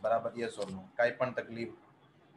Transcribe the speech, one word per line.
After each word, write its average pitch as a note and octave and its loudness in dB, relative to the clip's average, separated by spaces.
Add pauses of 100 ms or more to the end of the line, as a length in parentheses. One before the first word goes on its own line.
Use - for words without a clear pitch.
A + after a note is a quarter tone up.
बराबर, A2+ 2
yes A2+ -2
or F#2+ -2
no? F#2+ -6 (140)
काई A#2+ 6
पण B2 0
तकलीफ, A2+ -6 (640)